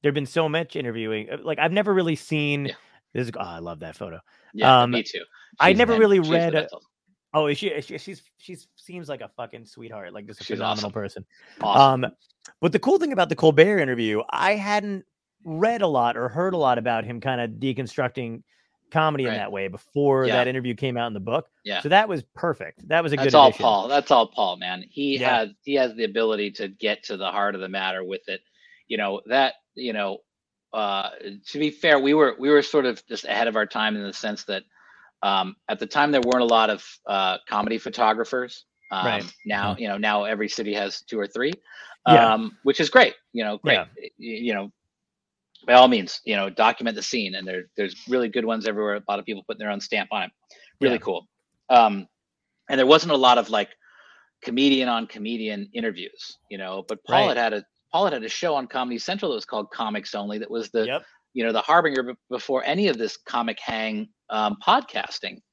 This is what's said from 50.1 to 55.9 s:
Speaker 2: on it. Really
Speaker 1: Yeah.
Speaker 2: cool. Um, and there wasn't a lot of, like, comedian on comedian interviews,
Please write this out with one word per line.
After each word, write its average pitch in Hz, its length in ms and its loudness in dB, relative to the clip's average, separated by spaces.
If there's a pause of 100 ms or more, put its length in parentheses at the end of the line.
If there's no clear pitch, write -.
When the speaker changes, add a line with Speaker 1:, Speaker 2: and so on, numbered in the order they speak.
Speaker 2:
on 98 100 -4
it. 87 80 -12 (480)
Really 135 160 2
Speaker 1:
Yeah. - 60 -4
Speaker 2:
cool. 87 260 -6 (420)
Um, 107 380 6 (600)
and 135 100 0
there 131 80 6
wasn't 160 240 8
a 143 60 2
lot 127 200 6
of, 110 120 0
like, 104 260 -2 (640)
comedian 131 460 2
on 113 200 -2
comedian 107 640 -8
interviews, 110 640 -10 (120)